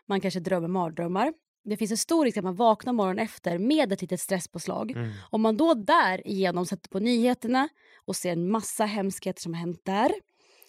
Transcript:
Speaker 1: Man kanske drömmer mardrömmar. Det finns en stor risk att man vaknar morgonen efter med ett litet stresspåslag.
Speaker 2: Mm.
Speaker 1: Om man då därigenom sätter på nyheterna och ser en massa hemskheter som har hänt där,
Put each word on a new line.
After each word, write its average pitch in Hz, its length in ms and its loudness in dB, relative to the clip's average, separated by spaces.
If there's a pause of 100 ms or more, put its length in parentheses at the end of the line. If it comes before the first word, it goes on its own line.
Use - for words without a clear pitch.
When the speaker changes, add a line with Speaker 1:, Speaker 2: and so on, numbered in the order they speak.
Speaker 1:
Man 196 120 0
kanske 185 200 -4
drömmer 170 280 -2
mardrömmar. 180 640 -2 (320)
Det 208 120 -4
finns 214 140 -2
en 226 60 -2
stor 320 280 2
risk 240 120 0
att 202 80 -2
man 185 120 -4
vaknar 220 360 4
morgonen 208 320 0
efter 175 340 -4
med 254 340 2
ett 190 80 -2
litet 180 200 -4
stresspåslag. 190 720 -6
Speaker 2:
Mm. 120 200 -6 (200)
Speaker 1:
Om 214 120 0
man 220 140 4
då 320 180 6
därigenom 190 920 2
sätter - 220 -8
på - 100 -6
nyheterna 247 720 2 (360)
och - 120 -4
ser 180 160 -2
en 170 180 0
massa 220 340 -2
hemskheter 196 580 -4
som 170 120 -8
har 170 60 -8
hänt 170 240 -6
där, 214 280 2 (560)